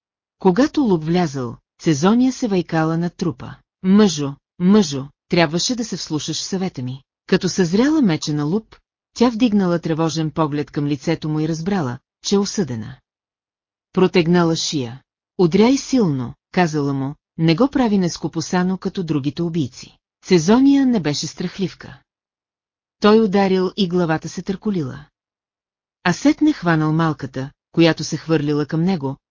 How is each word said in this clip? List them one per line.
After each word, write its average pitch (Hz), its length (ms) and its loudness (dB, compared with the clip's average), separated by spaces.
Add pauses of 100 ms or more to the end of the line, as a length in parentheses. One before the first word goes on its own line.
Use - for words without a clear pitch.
(380)
Когато 247 440 2
Луп 180 220 2
влязъл, 143 520 -2 (240)
Цезония 202 520 2
се 254 160 -4
вайкала 165 500 -2
над 175 180 -4
трупа. 127 380 -8 (280)
„Мъжо, 180 520 4 (240)
мъжо, 175 480 2 (220)
трябваше 170 480 0
да 233 80 -6
се 202 120 -10
вслушаш 156 440 -8
в - 40 -10
съвета 185 380 -6
ми.“ 127 200 -10 (240)
Като 185 220 0
съзряла 226 540 2
меча 156 300 0
на 147 120 -2
Луп, 190 320 -4 (400)
тя 240 120 4
вдигнала 208 500 2
тревожен 160 520 -2
поглед 147 400 -4
към 143 160 -4
лицето 156 420 -4
му 151 120 -2
и 156 80 -2
разбрала, 160 500 -4 (260)
че - 100 0
е 196 40 6
осъдена. 131 580 -4 (960)
Протегнала 175 640 2
шия. 127 460 -6 (360)
„Удряй 202 380 4
силно“, 143 580 -2 (180)
казала 151 400 0
му, 135 220 -4 (240)
„не 165 160 4
го 240 140 2
прави 226 300 0
нескопосано 180 800 -2
като 196 240 -6
другите 151 400 -4
убийци.“ 165 540 -6 (300)
Цезония 262 600 4
не 233 140 2
беше 151 260 -4
страхливка. - 760 -8 (1000)
Той 214 200 6
ударил 190 560 2
и 185 120 0
главата 165 400 0
се 180 140 -12
търколила. 170 640 -6 (1000)
А 180 80 2
сетне 302 400 2
хванал 160 400 0
малката, 143 580 -4 (220)
която 160 320 2
се 156 120 -6
хвърлила 147 500 0
към 160 160 -2
него, 139 340 -2 (140)